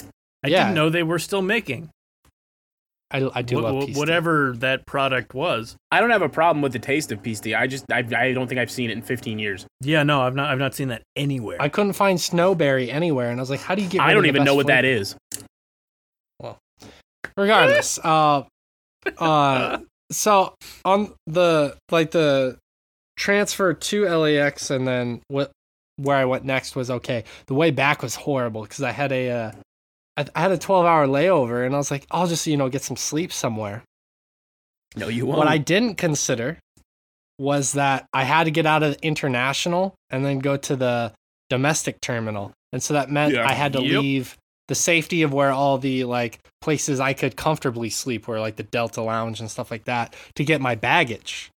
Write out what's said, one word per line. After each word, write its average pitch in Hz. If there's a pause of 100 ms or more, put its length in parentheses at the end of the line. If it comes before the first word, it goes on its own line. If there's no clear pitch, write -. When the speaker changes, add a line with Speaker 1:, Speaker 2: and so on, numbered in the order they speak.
(440)
Speaker 1:
I 143
Speaker 2:
Yeah. 170
Speaker 1:
didn't 98
know 156
they 170
were 165
still 196
making. 165 (1200)
Speaker 2:
I, 135
I 123
do 123
Speaker 1:
Wha-, 113
Speaker 2:
love 113
Speaker 1:
wha-, 135
Speaker 2:
Peace 139
Tea. -
Speaker 1:
whatever 156
that 131
product 131
was. 127 (140)
Speaker 3:
I 170
don't 233
have 214
a 156
problem 160
with 135
the 123
taste 147
of 101
Peace 110
Tea. 110
I 117
just, 131
I, 117 (180)
I 127
don't 127
think 127
I've 120
seen 123
it 101
in 113
fifteen 117
years. 101 (160)
Speaker 1:
Yeah, 151
no, 143
I've 127
not, 139
I've 131
not 135
seen 135
that 113 (140)
anywhere. 127
Speaker 2:
I 143
couldn't 202
find 196
Snowberry 160
anywhere, 139
and 123
I 131
was 131
like, 139
"How -
do 208
you 185
get 175
Speaker 3:
I 143
Speaker 2:
rid -
Speaker 3:
don't 214
Speaker 2:
of 202
the 160
Speaker 3:
even 139
Speaker 2:
best 139
Speaker 3:
know 139
what 139
Speaker 2:
flavor?" 135
Speaker 3:
that -
is. 113 (1200)
Speaker 2:
Well, 120 (800)
regardless, 202
uh, 151 (760)
uh, 143 (160)
Speaker 3:
<laughs> -
Speaker 2:
so 196 (300)
on 196 (140)
the, 160 (140)
like, 165
the 139 (640)
transfer 202
to 208
L 165
A 151
X 143
and 131
then 123
what, 139 (460)
where 139
I 135
went 127
next 131
was 131
okay. 120 (220)
The 135
way 160
back 139
was 120
horrible 120
'cause -
I 123
had 139
a, 127
uh, 113 (640)
I, 147 (100)
I 160
had 190
a 170
twelve-hour 170
layover, 135
and 131
I 143
was 143
like, 143
"I'll 170
just, 170
you 156
know, 139
get 135
some 127
sleep 160
somewhere." 110 (1120)
Speaker 3:
No, 110
you 117
Speaker 2:
What 147
Speaker 3:
won't. 151
Speaker 2:
I 160
didn't 190
consider 143 (800)
was 139
that 139
I 135
had 156
to 160
get 160
out 151
of 147
the -
international 151 (160)
and 131
then 139
go 139
to 139
the 120 (380)
domestic 135
terminal. 107 (200)
And 131
so -
that 135
meant 147
Speaker 3:
Yeah. 117
Speaker 2:
I 135
had 139
to 131
Speaker 1:
Yep. 160
Speaker 2:
leave 135 (300)
the 139
safety 165
of 147
where 139
all 139
the, 131
like, 120 (200)
places 143
I 135
could 135
comfortably 120
sleep 113
were, 110
like, 110
the 107
Delta 117
Lounge 113
and 113
stuff -
like 113
that, 120 (200)
to 151
get 147
my 127
baggage. 120 (100)